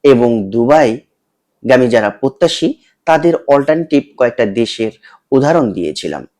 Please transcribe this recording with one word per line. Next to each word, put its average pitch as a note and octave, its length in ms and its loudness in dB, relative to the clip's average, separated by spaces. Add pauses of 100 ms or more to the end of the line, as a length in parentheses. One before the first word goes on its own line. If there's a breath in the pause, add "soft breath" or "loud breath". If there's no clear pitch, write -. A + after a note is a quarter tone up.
এবং B2 260 4 (200)
দুবাই A#2+ 400 2 (800)
গামী B2+ 180 4
যারা A2 220 0
প্রত্যাশী, E3 640 -4 (320)
তাদের D#3+ 280 2 (140)
অল্টারনেটিভ C#3+ 560 0 (140)
কয়েকটা A#2+ 280 0
দেশের A2 460 -6 (400 soft breath)
উদাহরণ C#3 420 0
দিয়েছিলাম। D2+ 540 -8 (120)